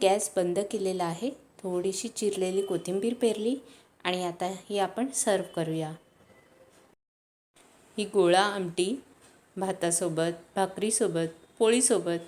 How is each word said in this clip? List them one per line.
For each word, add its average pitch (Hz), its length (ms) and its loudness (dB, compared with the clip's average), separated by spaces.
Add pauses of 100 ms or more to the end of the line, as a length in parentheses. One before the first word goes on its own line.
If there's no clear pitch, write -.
गॅस 196 340 4
बंद 180 220 0
केलेला 190 460 -2
आहे. 170 260 -4
थोडीशी 185 760 -4
चिरलेली 196 540 -2
कोथिंबीर 190 520 -2
पेरली 226 420 0 (480)
आणि 180 200 -2
आता 180 300 -4 (160)
ही 202 80 -2
आपण 196 320 0
सर्व्ह 185 380 0
करूया. 160 440 -2 (2000)
ही 208 60 0
गोळा 185 360 6
आमटी 196 640 0 (540)
भातासोबत, 175 760 0 (220)
भाकरीसोबत, 190 720 0 (300)
पोळीसोबत, 220 680 2